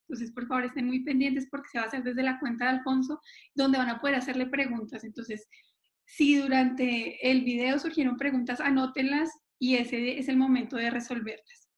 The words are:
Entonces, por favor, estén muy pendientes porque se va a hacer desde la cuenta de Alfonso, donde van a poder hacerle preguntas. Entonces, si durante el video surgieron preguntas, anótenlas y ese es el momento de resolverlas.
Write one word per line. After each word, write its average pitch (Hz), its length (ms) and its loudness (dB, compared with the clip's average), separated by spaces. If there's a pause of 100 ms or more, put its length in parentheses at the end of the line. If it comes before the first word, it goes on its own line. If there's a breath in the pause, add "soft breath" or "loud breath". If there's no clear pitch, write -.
Entonces, 233 300 -10
por 240 160 -8
favor, 254 180 0
estén 247 220 -4
muy 254 160 -2
pendientes 262 460 0
porque 269 200 -8
se 240 80 -6
va 226 80 -2
a - 20 -6
hacer 262 160 -6
desde 247 200 -2
la 262 160 0
cuenta 240 260 -2
de 254 60 2
Alfonso, 262 500 0 (340 loud breath)
donde 269 220 4
van 247 120 0
a 233 120 -4
poder 277 140 2
hacerle 254 320 -2
preguntas. 240 560 -4
Entonces, 220 440 -12 (560 soft breath)
si 285 320 4
durante 254 960 2
el 262 120 6
video 247 360 2
surgieron 277 380 0
preguntas, 254 420 -2
anótenlas 269 680 2 (320)
y 254 160 4
ese 240 420 -2
es 262 80 -2
el 262 100 2
momento 262 380 4
de 233 140 0
resolverlas. 233 880 -8